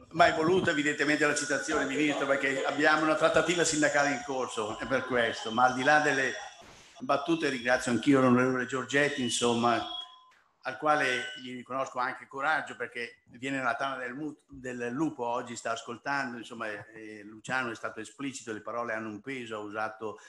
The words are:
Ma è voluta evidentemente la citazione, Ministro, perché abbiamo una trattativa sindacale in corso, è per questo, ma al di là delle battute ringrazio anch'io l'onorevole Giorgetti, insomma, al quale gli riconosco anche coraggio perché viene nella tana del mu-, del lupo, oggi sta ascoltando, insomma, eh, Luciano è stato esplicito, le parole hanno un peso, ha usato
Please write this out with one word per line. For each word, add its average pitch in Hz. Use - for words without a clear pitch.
Ma 165
è 160
voluta 170
evidentemente 147
la 147
citazione, 143
Ministro, 139
perché 135
abbiamo 151
una 156
trattativa 160
sindacale 147
in 135
corso, 113
è 127
per 123
questo, 117
ma 117
al 127
di 131
là 147
delle 135
battute 143
ringrazio 127
anch'io 135
l'onorevole 127
Giorgetti, 135
insomma, 117
al 127
quale 135
gli 127
riconosco 131
anche 123
coraggio 139
perché 117
viene 135
nella 123
tana 135
del 123
mu-, 147
del 123
lupo, 127
oggi 120
sta 113
ascoltando, 123
insomma, 113
eh, 107
Luciano 113
è 110
stato -
esplicito, 127
le 107
parole 117
hanno 110
un 101
peso, 123
ha -
usato 107